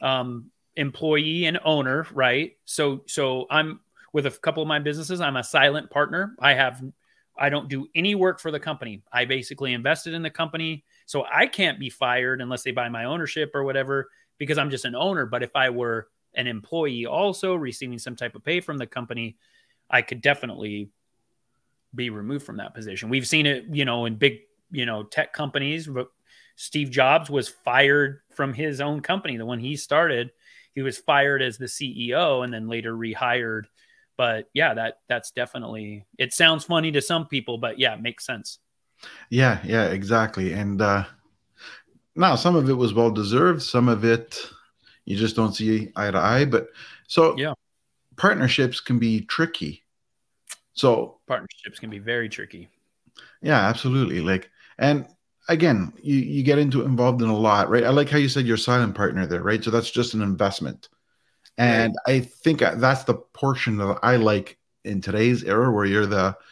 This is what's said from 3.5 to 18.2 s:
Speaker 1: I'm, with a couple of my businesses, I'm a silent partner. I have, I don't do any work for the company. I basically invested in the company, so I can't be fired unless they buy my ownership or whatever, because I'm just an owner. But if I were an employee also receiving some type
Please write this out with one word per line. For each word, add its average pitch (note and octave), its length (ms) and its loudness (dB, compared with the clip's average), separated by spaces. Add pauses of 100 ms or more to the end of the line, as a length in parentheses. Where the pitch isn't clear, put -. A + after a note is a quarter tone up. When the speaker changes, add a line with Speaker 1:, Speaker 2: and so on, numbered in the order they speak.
Speaker 1:
I'm, D#3 300 0 (320)
with C#3+ 140 0
a C3+ 40 -2
couple D#3+ 320 -2
of D3+ 40 -2
my D3+ 120 0
businesses, D3+ 420 -6
I'm C#3+ 160 -2
a A#2+ 80 -4
silent C#3+ 460 2
partner. F3 500 -2
I C#3 140 6
have, B2+ 280 0 (560)
I C#3 100 2
don't C#3+ 200 -4
do C3+ 260 -8
any F#3+ 200 0
work F#3 260 0
for D#3+ 100 -8
the D3+ 80 -4
company. A#2+ 440 -10 (100)
I B2 120 0
basically C3 480 -6
invested D3+ 420 -2
in E3 80 -8
the D#3+ 80 -6
company, D#3+ 540 -6 (220)
so C#3 240 -4
I E3 160 2
can't F3+ 320 -2
be C3+ 120 -8
fired B2+ 500 -2
unless B2 220 -8
they B2+ 100 -6
buy A#2+ 160 -4
my A#2 160 -8
ownership D3+ 500 -6
or C#3 80 -2
whatever, C3+ 480 -2 (280)
because D3 180 -4
I'm D3 140 -2
just C3+ 140 -6
an A#2+ 100 -8
owner. D#3 320 -2
But B2 160 -4
if A#2 120 -6
I C3 160 2
were A#2+ 380 -4 (260)
an B2 120 -4
employee A#2+ 600 -4
also F#3 480 -2
receiving B2+ 440 -8
some B2 180 -14
type A#2+ 180 -8